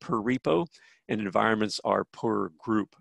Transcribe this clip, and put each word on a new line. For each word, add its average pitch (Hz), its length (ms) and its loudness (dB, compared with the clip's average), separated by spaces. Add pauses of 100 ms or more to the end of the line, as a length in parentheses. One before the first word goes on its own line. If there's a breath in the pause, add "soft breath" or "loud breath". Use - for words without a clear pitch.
per - 160 -4
repo, 131 500 0 (420 soft breath)
and 110 140 -2
environments 107 600 2
are 98 220 2
per 104 540 -4
group. 110 420 -2